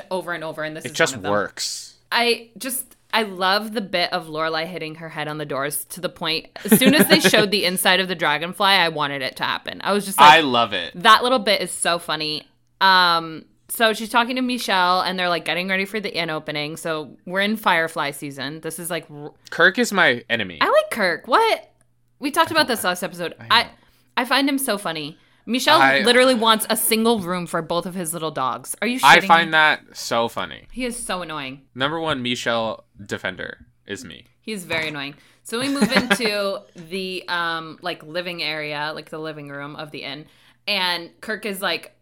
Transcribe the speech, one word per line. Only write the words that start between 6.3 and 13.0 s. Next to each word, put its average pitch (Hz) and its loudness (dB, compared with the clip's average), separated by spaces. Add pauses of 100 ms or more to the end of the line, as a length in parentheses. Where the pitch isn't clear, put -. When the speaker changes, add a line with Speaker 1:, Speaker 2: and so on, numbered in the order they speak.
Speaker 1:
as 208 8
soon 262 6
as 302 6
they 311 6
showed 214 4
the 208 0
Speaker 2:
<laughs> 180 2
Speaker 1:
inside 185 4
of 185 -2
the 185 -2
dragonfly, 165 -2
I 185 4
wanted 143 -4
it - -6
to - -6
happen. - -6
I 190 -2
was 202 -2
just 196 0
like, 147 12
Speaker 2:
I 160 10
love 120 2
it. 87 -4
Speaker 1:
"That 220 8
little 247 2
bit 202 0
is 180 -6
so 175 -2
funny." 151 -6 (340)
Um, 170 4 (240)